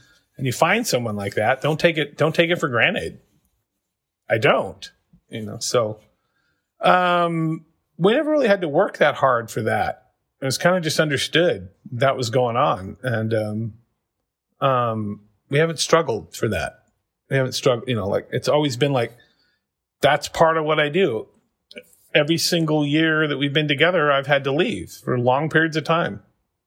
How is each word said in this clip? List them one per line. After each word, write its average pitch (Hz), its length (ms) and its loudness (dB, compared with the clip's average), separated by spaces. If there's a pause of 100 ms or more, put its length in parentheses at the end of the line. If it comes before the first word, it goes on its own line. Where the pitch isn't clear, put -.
(380)
and 135 80 -6
you 127 60 0
find 190 340 2
someone 117 300 -2
like 101 180 -6
that, 113 300 0
don't 151 160 0
take 165 180 2
it, 147 180 -4
don't 151 200 0
take 170 160 2
it 175 80 0
for 160 80 0
granted. 131 520 0 (1120)
I 110 80 2
don't, - 540 0 (380)
you 110 120 -10
know, 107 160 -10
so, 110 420 -2 (840)
um, 170 840 2 (320)
we 196 160 2
never 302 160 0
really 294 180 2
had 202 140 2
to 175 60 -4
work 160 300 0
that 147 180 2
hard 120 340 2
for 120 140 -6
that. 110 400 -2 (380)
It 135 40 -8
was 131 120 -2
kinda 180 240 2
just 156 180 -2
understood 143 680 0 (240)
that 131 240 0
was 117 120 -4
going 120 280 0
on. 113 440 -2
And, 113 320 -2
um, 107 400 -4 (840)
um, 113 640 -2 (280)
we 139 100 -2
haven't 160 200 -2
struggled - 560 0
for - 140 -4
that. - 340 -6 (460)
We 135 80 0
haven't 127 160 0
struggled, 120 360 0
you 123 60 0
know, 98 120 -4
like, 101 240 -2
it's - 180 -4
always 143 280 0
been 139 160 0
like, 120 220 -2 (840)
that's 147 260 2
part 160 300 2
of 156 80 -2
what 151 140 2
I 147 100 2
do. 143 380 0 (840)
Every 160 240 2
single 156 480 0
year 156 420 0
that 143 100 -4
we've 143 160 -2
been 151 140 0
together, 147 440 2
I've 139 160 0
had 139 180 2
to 139 60 0
leave 175 400 -2 (120)
for 127 140 -2
long 127 320 2
periods 160 260 0
of 147 80 -2
time. 165 380 -2 (460)